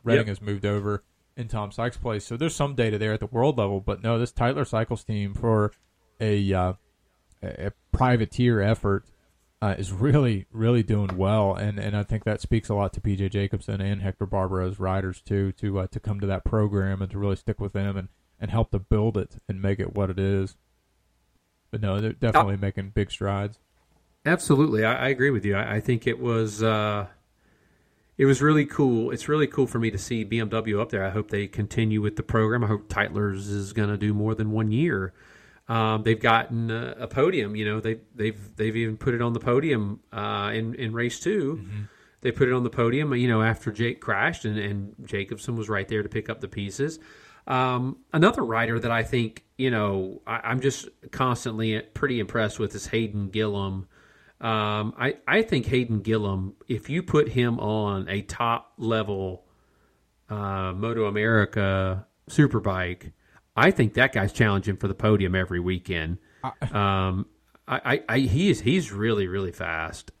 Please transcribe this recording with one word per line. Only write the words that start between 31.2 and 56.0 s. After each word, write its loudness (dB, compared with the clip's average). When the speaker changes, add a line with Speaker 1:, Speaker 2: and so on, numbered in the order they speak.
Speaker 2:
they -2
continue 0
with -2
the -4
program. 2
I 0
hope -2
Tytler's -2
is -6
gonna 0
do 0
more 0
than -2
one 0
year. 0
Um, 2
they've 2
gotten 2
a, -6
a -8
podium. 0
You -2
know, -2
they, -4
they've, -4
they've -2
even -2
put 0
it 0
on 0
the -2
podium, 0
uh, -4
in, -4
in -6
race -4
two. -2
Speaker 1:
Mm-hmm. -10
Speaker 2:
They -2
put 2
it 2
on 2
the 0
podium, 0
you 2
know, 4
after 0
Jake -2
crashed, -2
and, -2
and -6
Jacobsen -6
was -4
right -2
there 0
to -8
pick -6
up -8
the -8
pieces. -6
Um, 0
another 4
rider 0
that 0
I 2
think, -2
you 0
know, -2
I, -4
I'm 0
just -2
constantly -2
pretty -2
impressed -2
with -4
is -10
Hayden -2
Gillum. -2
Um, -2
I, -2
I 4
think -2
Hayden 0